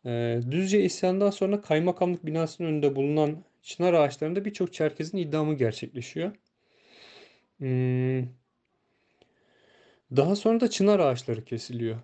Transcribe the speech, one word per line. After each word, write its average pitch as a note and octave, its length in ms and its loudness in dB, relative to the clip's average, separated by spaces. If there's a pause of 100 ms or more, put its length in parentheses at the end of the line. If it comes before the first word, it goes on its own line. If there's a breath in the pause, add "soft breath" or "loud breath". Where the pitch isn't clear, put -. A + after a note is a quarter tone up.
Ee, A#2 340 -2 (100)
Düzce F#3+ 320 2
isyanından F#3+ 480 0
sonra G3 300 -2
kaymakamlık F3 680 0
binasının D#3+ 420 -4
önünde D3 280 2
bulunan D3+ 480 0 (180)
çınar F3 320 0
ağaçlarında D#3+ 500 2
birçok G3+ 280 -4
Çerkez'in D#3+ 460 -4
idamı D#3 360 0
gerçekleşiyor. C3 760 -4 (1300 loud breath)
Hmm. B2+ 640 0 (1900 soft breath)
Daha E3+ 200 4
sonra A3+ 240 2
da A#3 100 2
çınar G3 300 4
ağaçları B2 440 0
kesiliyor. A#2 600 -6